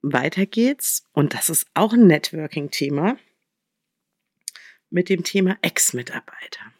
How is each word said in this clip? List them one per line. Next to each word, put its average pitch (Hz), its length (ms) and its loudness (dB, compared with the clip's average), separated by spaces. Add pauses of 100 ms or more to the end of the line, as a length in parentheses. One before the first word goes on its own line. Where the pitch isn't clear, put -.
Weiter 143 440 0
geht's, - 680 -2
und 147 200 2
das - 160 -4
ist - 240 -2
auch 214 200 2
ein 233 140 8
Networking-Thema, 151 1080 0 (1700)
mit 180 200 -2
dem 175 140 0
Thema 190 380 0
Ex-Mitarbeiter. - 1200 -6